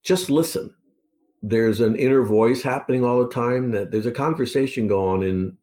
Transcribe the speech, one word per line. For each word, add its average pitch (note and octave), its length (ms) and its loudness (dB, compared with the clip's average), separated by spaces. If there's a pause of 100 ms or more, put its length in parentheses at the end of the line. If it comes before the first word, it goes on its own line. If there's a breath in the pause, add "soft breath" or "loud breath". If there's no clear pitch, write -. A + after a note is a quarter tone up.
just F#3 280 0
listen. D#3+ 420 -2 (720)
There's A2 380 2
an A2 160 2
inner C3 260 4
voice A2+ 400 2
happening B2+ 420 -2
all B2 180 2
the B2 60 0
time, B2 440 -2
that G2+ 180 -4
there's A2 160 -2
a A#2 60 -2
conversation C3+ 760 -2
going F#2+ 360 0
on F#2 380 -2